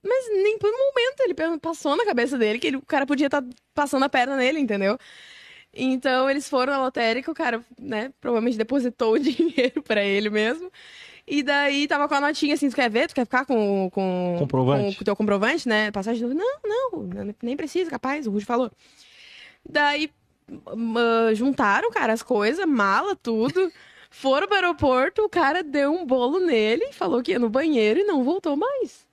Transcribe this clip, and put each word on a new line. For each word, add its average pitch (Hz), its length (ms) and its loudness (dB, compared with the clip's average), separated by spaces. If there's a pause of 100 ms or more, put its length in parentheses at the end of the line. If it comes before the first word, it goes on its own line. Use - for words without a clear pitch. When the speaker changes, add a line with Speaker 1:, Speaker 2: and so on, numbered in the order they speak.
Speaker 1:
mas 494 260 -2
nem 415 280 2
por 403 120 0
um 453 80 -2 (160)
momento 523 280 0
ele 370 120 0
pe-, 320 260 -2
passou 311 360 -2
na 440 100 0
cabeça 254 320 0
dele 220 220 2
que 339 80 -2
ele, 269 100 -2
o 262 80 -8
cara 277 200 0
podia 277 240 0
tá 285 140 0 (300)
passando 285 320 0
a 269 40 -2
perna 269 280 0
nele, 262 220 0
entendeu? 208 380 0 (760)
Então 262 560 0
eles 277 200 -4
foram 262 240 0
na 269 80 0
lotérica, 247 500 -2
o 294 40 -6
cara, 233 280 -4 (160)
né, 240 320 -6 (100)
provavelmente 233 360 0
depositou 233 560 0
o 226 60 4
<laughs> - 0 -
dinheiro 277 640 0
pra 208 200 0
ele 202 260 0
mesmo. 240 420 -2 (560)
E 285 160 0
daí 285 440 2
tava 285 220 0
com 302 60 0
a 277 60 2
notinha 294 340 0
assim, 285 140 0
"Tu 233 60 -6
quer 247 140 2
ver? 240 180 0
Tu - 80 -10
quer 247 100 0
ficar 247 200 -2
com, 202 480 0
com, 180 460 -2
Speaker 2:
Comprovante. 139 580 2
Speaker 1:
com - 40 -12
o 202 40 -6
teu 202 100 0
comprovante, 220 540 0
né? 214 220 0
Passagem?" 226 360 -4
"Não, 427 380 -2
não, 427 440 -4 (340)
nem 240 120 -4
precisa, 320 360 -4
capaz", 269 360 -6
o 208 40 -4
Rude 202 120 -2
falou. 240 260 -2 (1000)
Daí, 294 400 0 (580)
ah, 226 680 2
juntaram, 254 580 2
cara, 254 200 0
as 226 120 -2
coisas, 254 420 0
mala, 254 500 2
tudo. 277 580 0
<laughs> - 80 -20 (280)
Foram 269 360 2
pro 392 120 2
aeroporto, 302 640 2
o 415 80 0
cara 320 340 2
deu 285 300 0
um 359 120 -4
bolo 262 360 2
nele, 262 500 2
falou - 320 -2
que 349 80 -4
ia 269 80 0
no 233 100 2
banheiro 254 520 2
e - 20 2
não 311 220 0
voltou 311 320 -2
mais. 480 560 -4